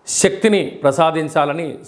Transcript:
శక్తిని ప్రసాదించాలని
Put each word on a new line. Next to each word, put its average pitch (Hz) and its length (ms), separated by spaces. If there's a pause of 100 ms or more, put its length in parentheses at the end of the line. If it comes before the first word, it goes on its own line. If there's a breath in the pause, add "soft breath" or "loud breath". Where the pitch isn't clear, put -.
శక్తిని 202 520 (240)
ప్రసాదించాలని 156 960 (100)